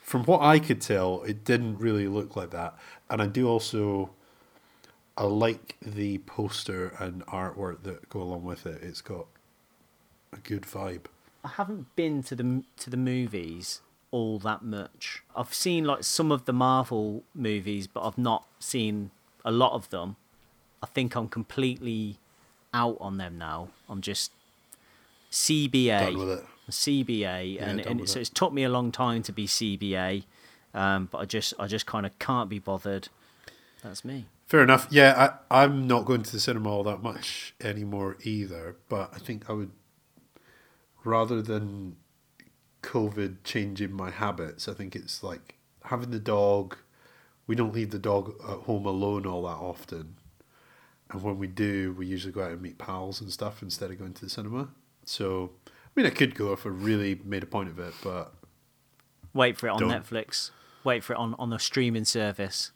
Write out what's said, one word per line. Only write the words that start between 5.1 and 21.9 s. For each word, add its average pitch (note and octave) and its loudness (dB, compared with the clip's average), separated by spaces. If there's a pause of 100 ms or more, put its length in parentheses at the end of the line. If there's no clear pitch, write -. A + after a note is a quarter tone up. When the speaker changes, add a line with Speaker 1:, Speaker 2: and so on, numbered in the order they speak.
Speaker 1:
I A2 0
like A2 2
the G#2 -4
poster F#2+ -6
and F#2 -8
artwork F#2 -6
that F#2 -12
go G#2+ -8
along F2+ -8
with F2+ -10
it. E2 -10
It's F2 -12
got F2+ -12 (1040)
a - -18
good G#2 -6
vibe. F#2+ -8 (380)
Speaker 2:
I D3 -10
haven't F#3+ -6
been D3+ 0
to - -8
the B2 -2
m-, B2+ 2 (140)
to - -12
the B2 -4
movies G#2 -2 (300)
all A2 0
that G#2+ -2
much. - -8 (120)
I've - -4
seen, E3+ 2
like, C#3+ 2
some D#3 2
of C#3 2
the B2+ 0
Marvel B2 4 (100)
movies, G#2 -2
but - -4
I've G#2+ -4
not A#2+ 2 (140)
seen G#2+ -2 (340)
a A2+ 0
lot A#2+ 6
of A2 -6
them. F#2+ -8 (680)
I - -8
think B2+ -2
I'm A2 -2
completely A#2 -4 (560)